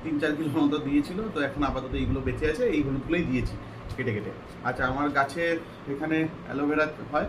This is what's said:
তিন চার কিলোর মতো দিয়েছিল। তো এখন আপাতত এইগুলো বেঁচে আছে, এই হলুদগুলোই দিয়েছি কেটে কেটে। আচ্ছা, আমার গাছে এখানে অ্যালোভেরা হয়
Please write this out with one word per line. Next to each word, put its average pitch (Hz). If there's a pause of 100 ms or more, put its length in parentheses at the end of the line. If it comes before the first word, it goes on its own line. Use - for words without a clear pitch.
তিন 156
চার 151
কিলোর 156
মতো 143 (100)
দিয়েছিল। 147 (140)
তো 151
এখন 147
আপাতত 127
এইগুলো 135
বেঁচে 127
আছে, 247 (120)
এই 147
হলুদগুলোই 143
দিয়েছি 120 (400)
কেটে 123
কেটে। 95 (360)
আচ্ছা, 127
আমার 143 (100)
গাছে 139 (500)
এখানে 156 (300)
অ্যালোভেরা 147 (260)
হয় 160